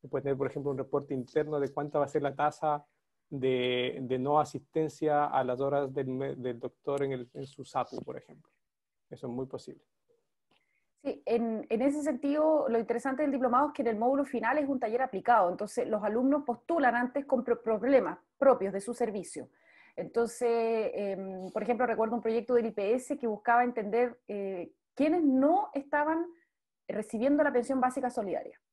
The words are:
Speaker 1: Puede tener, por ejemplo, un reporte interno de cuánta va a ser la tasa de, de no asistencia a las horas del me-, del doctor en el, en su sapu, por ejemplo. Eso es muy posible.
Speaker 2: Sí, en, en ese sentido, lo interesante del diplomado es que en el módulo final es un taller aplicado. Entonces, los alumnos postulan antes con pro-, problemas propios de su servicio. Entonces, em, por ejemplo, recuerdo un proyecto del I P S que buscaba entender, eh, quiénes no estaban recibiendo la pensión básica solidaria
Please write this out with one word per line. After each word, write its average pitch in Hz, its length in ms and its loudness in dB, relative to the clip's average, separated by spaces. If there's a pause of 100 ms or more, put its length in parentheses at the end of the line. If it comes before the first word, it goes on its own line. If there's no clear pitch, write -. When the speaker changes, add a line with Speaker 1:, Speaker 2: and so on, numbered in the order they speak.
Speaker 1:
Puede 131 140 -4
tener, 139 160 -2
por 135 80 -2
ejemplo, 143 240 -4
un 135 80 -4
reporte 139 360 -4
interno 147 440 -2
de 139 140 -2
cuánta 147 260 -4
va 143 60 4
a 135 40 -4
ser 143 140 -2
la 135 120 -2
tasa 147 520 0 (420)
de, 127 760 0
de 127 160 -2
no 143 200 2
asistencia 151 840 0
a 135 180 0
las 127 180 -2
horas 139 320 0
del 135 140 -2
me-, 135 300 -4
del 123 240 -6
doctor 139 420 -4
en 139 100 -2
el, 123 220 -8
en 139 120 -10
su 135 180 -16
sapu, - 400 -6
por 143 120 -10
ejemplo. - 360 -20 (580)
Eso 131 160 -12
es 120 60 -6
muy 131 140 -6
posible. - 360 -14 (1160)
Speaker 2:
Sí, - 260 -6
en, 226 420 0
en 233 140 0
ese 285 200 0
sentido, 302 680 2
lo 233 80 0
interesante 240 460 -2
del 294 80 0
diplomado 262 380 2
es 294 40 -6
que 294 100 -6
en 233 60 0
el 220 80 0
módulo 269 280 2
final 247 340 -2
es 277 100 0
un 262 120 -2
taller 233 220 0
aplicado. 208 460 4
Entonces, 202 380 -4
los 208 160 -2
alumnos 262 420 2
postulan 247 520 0
antes 254 280 -2
con 254 200 0
pro-, 233 180 0
problemas 220 560 2 (180)
propios 220 360 6
de 196 80 -4
su 240 140 -6
servicio. 196 540 -4 (460)
Entonces, 233 1000 0
em, 190 580 -6
por 214 100 -2
ejemplo, 240 240 0
recuerdo 220 300 0
un 220 60 -4
proyecto 226 320 0
del 233 120 4
I 220 60 -2
P 202 220 0
S 254 220 -4
que 240 120 -4
buscaba 233 340 2
entender, 240 640 0
eh, 190 460 -6 (220)
quiénes 311 280 2
no 294 500 4
estaban 302 540 0 (640)
recibiendo 233 560 0
la 285 80 2
pensión 254 280 0
básica 254 300 0
solidaria - 500 -6 (120)